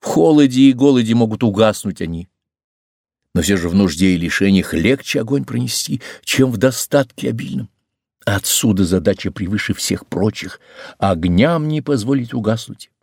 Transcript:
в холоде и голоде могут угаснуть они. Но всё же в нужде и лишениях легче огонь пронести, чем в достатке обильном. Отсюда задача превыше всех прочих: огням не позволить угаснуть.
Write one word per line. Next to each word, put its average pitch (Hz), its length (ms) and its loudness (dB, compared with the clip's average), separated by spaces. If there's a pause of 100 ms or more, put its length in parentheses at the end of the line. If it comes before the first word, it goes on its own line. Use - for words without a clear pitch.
в - 60 -14
холоде 147 560 4
и 135 100 6
голоде 123 420 2
могут 110 280 0
угаснуть 104 580 0
они. 85 280 -8 (1040)
Но - 60 0
всё 98 160 2
же 87 120 -4
в 85 60 -4
нужде 95 360 2
и 90 80 2
лишениях 92 560 0
легче 87 460 0
огонь 135 240 -2
пронести, 123 580 -6 (200)
чем 131 280 2
в 117 80 -4
достатке 127 720 -2
обильном. 117 400 -8 (540)
Отсюда 98 600 0
задача 92 480 -2
превыше 98 420 -4
всех - 320 -6
прочих: 92 540 -4 (380)
огням 98 680 2
не 151 120 -2
позволить 131 540 -2
угаснуть. 110 560 -4 (120)